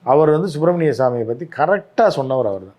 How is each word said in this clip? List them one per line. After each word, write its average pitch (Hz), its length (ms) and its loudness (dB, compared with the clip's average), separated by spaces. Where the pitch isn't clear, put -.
அவர் 151 280 4
வந்து 165 180 0
சுப்பிரமணிய 160 500 0
சாமியை 123 260 0
பத்தி 123 320 -8
கரெக்டா 196 520 0
சொன்னவர் 131 380 -2
அவர் 98 140 -6
தான். 95 180 -20